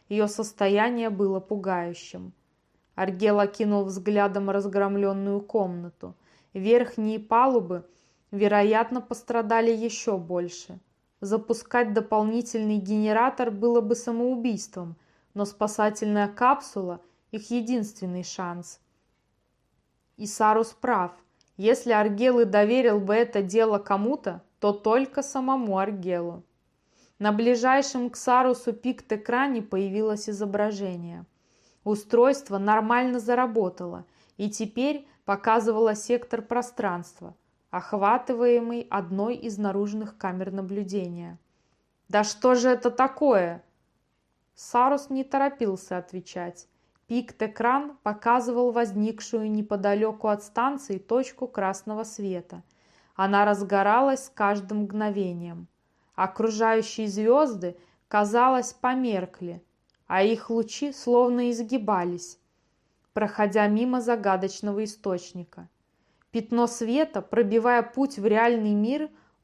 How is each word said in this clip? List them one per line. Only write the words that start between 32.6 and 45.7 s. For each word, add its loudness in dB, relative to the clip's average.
заработало -2
и -4
теперь -4
показывало 2
сектор -4
пространства – -6
охватываемый 0
одной -2
из -10
наружных -4
камер -6
наблюдения. -6
«Да 2
что 2
же 4
это 2
такое?» 2
Сарус 0
не -4
торопился -2